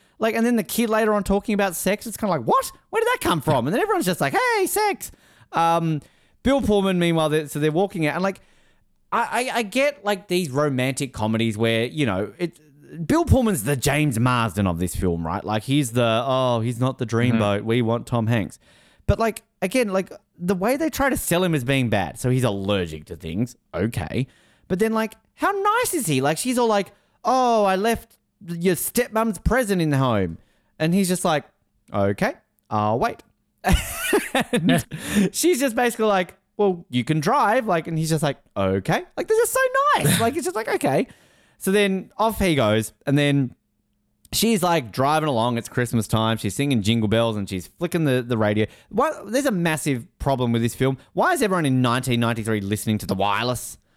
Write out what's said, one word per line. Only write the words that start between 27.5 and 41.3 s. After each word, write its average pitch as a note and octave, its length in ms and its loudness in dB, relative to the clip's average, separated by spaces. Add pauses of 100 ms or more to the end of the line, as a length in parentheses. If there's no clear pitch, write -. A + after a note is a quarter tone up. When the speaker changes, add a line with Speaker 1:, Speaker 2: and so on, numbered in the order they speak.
Speaker 1:
I F#3+ 120 2
left A3 420 -2 (280)
your E3+ 280 0
stepmom's A3+ 640 -2
present G3+ 420 0
in D#3+ 80 0
the C#3+ 100 2
home." G#2 380 0 (420)
And D#3+ 140 0
he's F#3+ 160 2
just F3+ 160 -2
like, D#3 200 0 (460)
"Okay, G#3 440 0 (340)
I'll G#2+ 300 0
wait." A3 240 -4 (420)
<laughs> - 80 2 (800)
And F#3 320 2 (240)
Speaker 2:
<laughs> G3+ 240 2
Speaker 1:
she's D#4+ 280 2
just C4 160 0
basically A#3 300 0
like, F#3+ 280 0 (220)
"Well, F#3 340 0
you B2 140 0
can D#3 160 0
drive." A3+ 460 2
Like, E3+ 220 -2
and E3 100 -4
he's D#3+ 120 -2
just D#3 120 0
like, C#3+ 160 -2 (180)
"Okay." G2+ 480 0 (120)
Like, - 120 -6
this A4 100 2
is A#4+ 120 2
so C5 100 0 (360)
nice. - 240 2
Like, C#4 160 0
it's D4 80 -4
just F4 120 -4
like, A3+ 120 -6
"Okay." C4 380 0 (520)